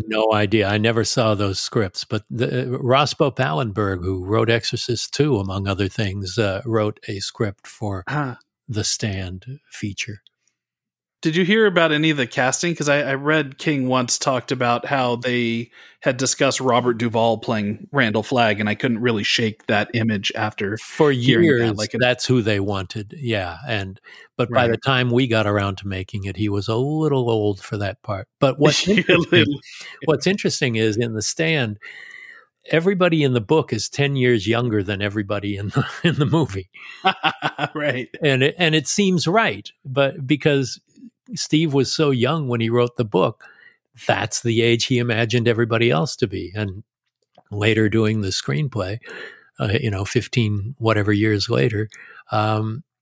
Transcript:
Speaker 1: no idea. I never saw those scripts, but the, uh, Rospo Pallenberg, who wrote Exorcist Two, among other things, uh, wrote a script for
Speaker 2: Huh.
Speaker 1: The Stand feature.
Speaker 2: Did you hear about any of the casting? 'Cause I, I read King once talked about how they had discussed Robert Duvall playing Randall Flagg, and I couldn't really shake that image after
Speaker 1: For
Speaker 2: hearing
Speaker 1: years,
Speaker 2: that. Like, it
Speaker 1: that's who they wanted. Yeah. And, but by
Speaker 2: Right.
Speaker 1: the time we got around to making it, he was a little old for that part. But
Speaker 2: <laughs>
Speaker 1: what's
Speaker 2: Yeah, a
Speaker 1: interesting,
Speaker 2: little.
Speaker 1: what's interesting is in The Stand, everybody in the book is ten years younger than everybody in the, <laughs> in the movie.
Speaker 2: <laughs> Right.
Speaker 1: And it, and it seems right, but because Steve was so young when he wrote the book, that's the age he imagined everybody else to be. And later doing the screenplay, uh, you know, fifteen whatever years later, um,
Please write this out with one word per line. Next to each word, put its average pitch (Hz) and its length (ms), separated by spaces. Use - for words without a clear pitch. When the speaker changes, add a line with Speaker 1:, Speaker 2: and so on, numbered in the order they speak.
Speaker 1:
no 110 240
idea. 104 360
I 104 100
never 110 260
saw 110 320
those 98 240
scripts, - 440
but 107 260
the, 131 160
uh, 131 40
Rospo 139 560
Pallenberg, 107 680
who 92 200
wrote 110 260
Exorcist - 640
Two, 143 240
among 95 300
other 95 200
things, 95 500
uh, 101 260
wrote 107 340
a 101 120
script - 460
for 98 420
Speaker 2:
Huh. 135 280
Speaker 1:
The 104 160
Stand 95 760
feature. 104 520
Speaker 2:
Did 160 140
you 185 100
hear 214 220
about 175 240
any 151 200
of 147 60
the 127 120
casting? 139 480
'Cause 147 120
I, 143 120
I 135 140
read 143 440
King 135 300
once 127 320
talked 131 320
about 120 340
how 127 300
they 120 560
had 135 180
discussed 131 440
Robert 123 340
Duvall 113 440
playing 107 520
Randall 113 320
Flagg, 110 380
and 104 80
I 104 80
couldn't 117 240
really 113 240
shake - 420
that 107 280
image 110 420
after 110 420
Speaker 1:
For - 320
Speaker 2:
hearing 123 340
Speaker 1:
years, 135 160
Speaker 2:
that. 104 60
Like, 107 160
it 120 80
Speaker 1:
that's 123 240
who 127 160
they 104 200
wanted. 101 580
Yeah. 101 380
And, 98 340
but 120 120
by 123 180
Speaker 2:
Right. 117 40
Speaker 1:
the 113 60
time 127 340
we 127 160
got 110 220
around 101 300
to 98 100
making 95 340
it, 98 140
he 104 120
was 101 200
a 113 80
little 143 520
old 104 320
for - 180
that 101 240
part. 98 260
But 135 220
Speaker 2:
<laughs> - 0
Speaker 1:
what's 151 260
Speaker 2:
Yeah, 196 80
a 247 40
Speaker 1:
interesting, 175 420
Speaker 2:
little. 147 200
Speaker 1:
what's 151 240
interesting 151 480
is 110 200
in 117 180
The 107 80
Stand, 143 580
everybody 170 540
in 131 80
the 123 80
book 151 320
is 107 160
ten 139 260
years 123 320
younger 113 380
than 98 180
everybody 101 540
in 98 140
the, - 140
<laughs> - 80
in 165 100
the 135 120
movie. 120 440
Speaker 2:
<laughs> - 80
Right. 131 340
Speaker 1:
And 135 220
it, 151 120
and 160 200
it 156 100
seems 185 400
right, 165 440
but 139 420
because 139 540
Steve 156 400
was 135 180
so 151 180
young 135 380
when 120 120
he 113 100
wrote 120 260
the 127 80
book, - 400
that's 107 360
the 113 200
age 117 240
he 127 120
imagined 117 500
everybody 117 420
else 151 260
to 123 120
be. 92 260
And 101 280
later 107 380
doing 110 320
the 98 80
screenplay, 117 720
uh, 117 220
you 117 100
know, 98 140
fifteen 107 760
whatever 107 340
years 104 380
later, 113 380
um, 110 520